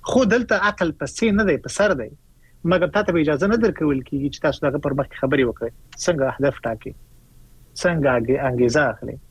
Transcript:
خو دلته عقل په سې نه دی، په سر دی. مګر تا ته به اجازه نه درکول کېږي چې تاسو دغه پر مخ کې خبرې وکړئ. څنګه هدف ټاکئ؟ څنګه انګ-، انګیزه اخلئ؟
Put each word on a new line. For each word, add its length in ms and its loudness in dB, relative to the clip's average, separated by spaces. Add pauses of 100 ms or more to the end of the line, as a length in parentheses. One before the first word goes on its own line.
خو 240 2
دلته 300 2
عقل 360 0
په 140 -8
سې 180 -4
نه 200 2
دی، 140 2
په 200 -10
سر 160 4
دی. 160 -4 (560)
مګر 320 2
تا 40 2
ته 120 0
به 60 2
اجازه 280 2
نه 80 2
درکول 460 0
کېږي 320 -4
چې 60 -16
تاسو 280 -2
دغه 100 -2
پر 160 -4
مخ 120 -2
کې 160 -20
خبرې 280 2
وکړئ. 220 -6 (320)
څنګه 220 0 (120)
هدف 300 0
ټاکئ؟ 260 -8 (880)
څنګه 360 2
انګ-، 300 0
انګیزه 420 2
اخلئ؟ 260 -8 (160)